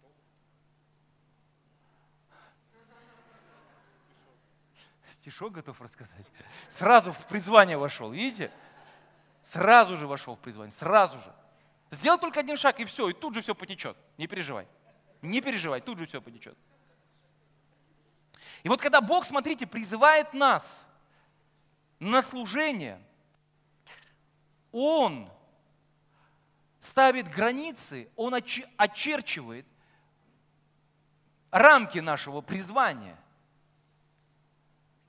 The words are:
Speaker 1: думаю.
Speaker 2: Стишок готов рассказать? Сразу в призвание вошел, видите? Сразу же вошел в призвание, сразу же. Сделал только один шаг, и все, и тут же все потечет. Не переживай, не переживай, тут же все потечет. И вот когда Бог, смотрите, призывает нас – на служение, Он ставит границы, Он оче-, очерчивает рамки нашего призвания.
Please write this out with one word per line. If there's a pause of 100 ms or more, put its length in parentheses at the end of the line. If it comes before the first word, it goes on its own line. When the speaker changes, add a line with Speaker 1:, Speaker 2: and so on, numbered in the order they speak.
Speaker 1:
думаю. (4000)
Speaker 2:
Стишок
готов
рассказать? (420)
Сразу
в
призвание
вошел,
видите? (920)
Сразу
же
вошел
в
призвание,
сразу
же. (560)
Сделал
только
один
шаг,
и
все,
и
тут
же
все
потечет. (200)
Не
переживай, (560)
не
переживай,
тут
же
все
потечет. (2000)
И
вот
когда
Бог,
смотрите,
призывает
нас – (1120)
на
служение, (1700)
Он (1500)
ставит
границы,
Он
оче-,
очерчивает (1800)
рамки
нашего
призвания. (1900)